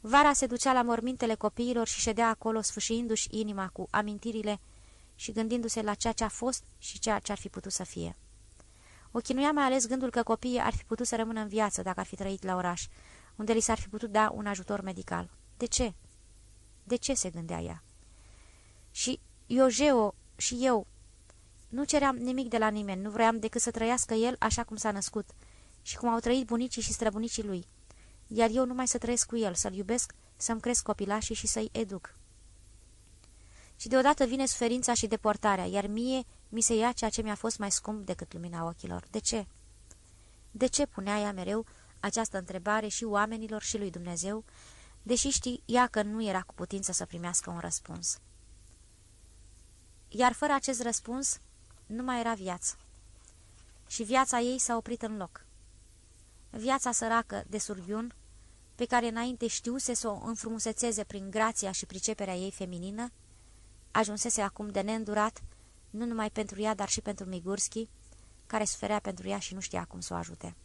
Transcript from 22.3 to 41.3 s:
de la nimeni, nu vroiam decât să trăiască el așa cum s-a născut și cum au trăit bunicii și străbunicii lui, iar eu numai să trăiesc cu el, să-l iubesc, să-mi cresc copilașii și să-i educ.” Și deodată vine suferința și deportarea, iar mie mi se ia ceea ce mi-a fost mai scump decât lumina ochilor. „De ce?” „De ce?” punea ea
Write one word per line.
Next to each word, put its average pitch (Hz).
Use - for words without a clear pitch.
de 226
la 214
nimeni, 202
nu 208
vroiam 226
decât 220
să 240
trăiască 233
el 233
așa 226
cum 220
s-a 214
născut 202
și -
cum 240
au 226
trăit 240
bunicii 233
și -
străbunicii 220
lui, 185
iar 220
eu 254
numai 254
să 240
trăiesc 240
cu 233
el, 208
să-l 190
iubesc, 208
să-mi 226
cresc 240
copilașii 208
și -
să-i 220
educ.” 196
Și -
deodată 262
vine 262
suferința 247
și 220
deportarea, 208
iar 196
mie 240
mi 220
se 226
ia 226
ceea 220
ce 226
mi-a 214
fost 220
mai 202
scump 208
decât 175
lumina 170
ochilor. 175
„De 220
ce?” 214
„De 226
ce?” 285
punea 202
ea 208